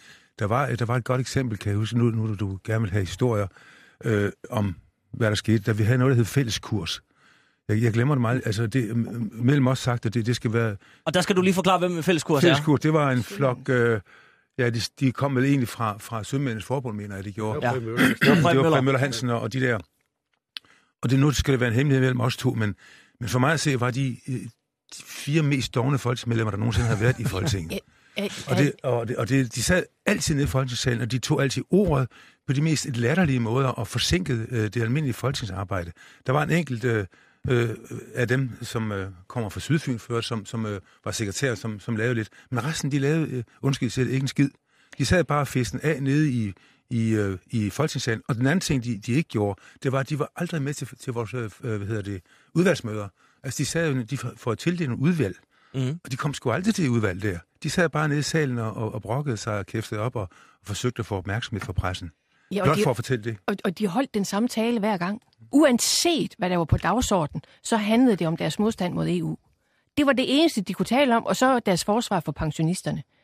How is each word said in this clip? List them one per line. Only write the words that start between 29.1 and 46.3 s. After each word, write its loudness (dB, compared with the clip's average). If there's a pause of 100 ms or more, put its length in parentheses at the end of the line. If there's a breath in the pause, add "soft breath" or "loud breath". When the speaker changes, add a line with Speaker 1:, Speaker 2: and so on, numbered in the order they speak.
Speaker 1:
og -2
det, 0
de -2
sad 2 (220)
altid 0
nede 2
i 0
Folketingssalen, -2
og -4
de -2
tog 0
altid -2
ordet 4 (400 soft breath)
på 2
de 0
mest 0 (120)
latterlige 2
måder 0
og -4
forsinkede, -2
øh, 0
det -2
almindelige 0
folketingsarbejde. -6 (360 soft breath)
Der 2
var 2
en -2
enkelt, -2
øh, 0 (440 soft breath)
øh, 2 (460)
af 0
dem, 0 (100)
som, -6
øh, -6 (160)
kommer -6
fra -10
Sydfyn -2
før, -4
som, -6
som, -6
øh, -6 (240 soft breath)
var -6
sekretær, -2
som, -8
som -6
lavede 0
lidt. -4 (220 soft breath)
Men -2
resten, -4
de 0
lavede, 0
øh, -6 (180 soft breath)
undskyld, 0
selv -2
ikke -2
en -2
skid. 2 (480 soft breath)
De 0
sad 4
bare 0
festen -2
af 0
nede 2